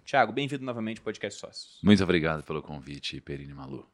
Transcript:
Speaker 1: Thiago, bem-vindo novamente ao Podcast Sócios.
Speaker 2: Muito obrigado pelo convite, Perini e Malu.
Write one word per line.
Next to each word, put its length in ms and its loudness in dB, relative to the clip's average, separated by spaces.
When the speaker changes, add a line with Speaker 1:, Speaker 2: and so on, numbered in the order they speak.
Speaker 1:
Thiago, 260 4
bem-vindo 320 -4
novamente 360 -4
ao 60 -20
Podcast 340 -6
Sócios. 420 -16
Speaker 2:
Muito 220 8
obrigado 400 2
pelo 180 -4
convite, 600 -12
Perini 320 -12
e 20 -16
Malu. 380 -14